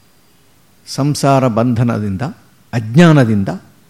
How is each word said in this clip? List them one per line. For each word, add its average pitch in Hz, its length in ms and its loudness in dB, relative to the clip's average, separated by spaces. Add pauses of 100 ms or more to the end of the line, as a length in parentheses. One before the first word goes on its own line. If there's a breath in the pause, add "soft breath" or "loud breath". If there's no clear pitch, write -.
(880)
ಸಂಸಾರ 139 600 0
ಬಂಧನದಿಂದ, 110 720 -2 (520)
ಅಜ್ಞಾನದಿಂದ 120 760 2 (400)